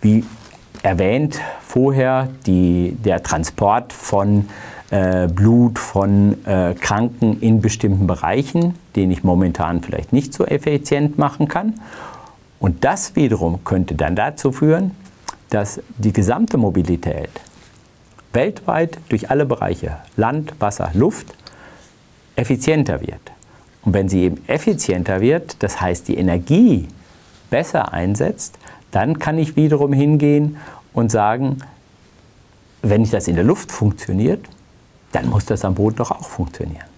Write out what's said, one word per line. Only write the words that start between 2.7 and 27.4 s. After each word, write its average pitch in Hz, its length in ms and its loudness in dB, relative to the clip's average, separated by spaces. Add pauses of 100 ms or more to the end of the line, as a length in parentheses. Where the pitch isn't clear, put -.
der 87 180 0
Transport 101 720 0
von, 101 560 0 (400)
äh, 92 380 2
Blut, 113 520 4
von, 101 560 2 (100)
äh, 92 280 0
Kranken 110 680 0
in 113 220 4
bestimmten 101 440 0
Bereichen, 135 720 0 (220)
den 95 120 2
ich 87 140 -2
momentan 87 580 0
vielleicht - 300 -6
nicht 135 220 0
so - 120 0
effizient 147 720 0
machen 147 300 0
kann. 214 280 -4 (840)
Und 90 240 0
das - 320 0
wiederum 95 480 0
könnte 92 320 -2
dann 78 220 0
dazu 135 340 -2
führen, 160 400 2 (580)
dass 104 300 -2 (180)
die 110 140 2
gesamte 123 460 2
Mobilität 85 720 0 (1040)
weltweit 165 640 -2 (120)
durch 104 200 -2
alle 143 160 2
Bereiche, 95 520 -4 (200)
Land, 143 420 -2
Wasser, 101 360 -2
Luft, 151 400 0 (1000)
effizienter 127 640 0
wird. - 180 -8 (680)
Und 98 80 2
wenn 95 160 2
sie 95 120 2
eben 90 260 0
effizienter 98 760 0
wird, 151 400 0
das - 200 -4
heißt, 90 260 -2
die - 100 -2
Energie 92 720 2 (600)